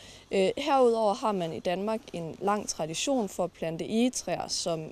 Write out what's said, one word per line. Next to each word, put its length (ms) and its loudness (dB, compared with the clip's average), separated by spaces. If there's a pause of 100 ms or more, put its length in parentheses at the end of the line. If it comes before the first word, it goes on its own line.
(320)
Øh, 260 4
herudover 560 4
har 180 0
man 220 -2
i 60 -6
Danmark 420 -2 (120)
en 280 -6
lang 260 0
tradition 600 -2
for 140 -2
at 80 -2
plante 340 -4
egetræer 600 0
som 440 -2